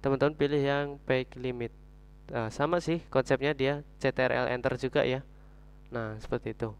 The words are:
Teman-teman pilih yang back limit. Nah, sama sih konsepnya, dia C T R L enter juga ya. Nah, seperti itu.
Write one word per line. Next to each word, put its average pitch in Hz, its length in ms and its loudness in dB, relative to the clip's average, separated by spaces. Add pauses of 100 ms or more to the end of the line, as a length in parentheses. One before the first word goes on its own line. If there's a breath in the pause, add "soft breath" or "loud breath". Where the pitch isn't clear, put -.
Teman-teman 139 320 2
pilih 143 240 2
yang 143 480 0
back 127 320 0
limit. 123 320 -4 (560)
Nah, 113 240 -4
sama 165 320 2
sih 165 160 0 (160)
konsepnya, 135 400 2
dia 139 320 -2 (160)
C 135 80 2
T - 160 -4
R 123 80 2
L 123 160 0
enter 127 240 0
juga 127 320 0
ya. 131 160 0 (720 soft breath)
Nah, 110 240 -6
seperti 117 320 -4
itu. 107 300 -6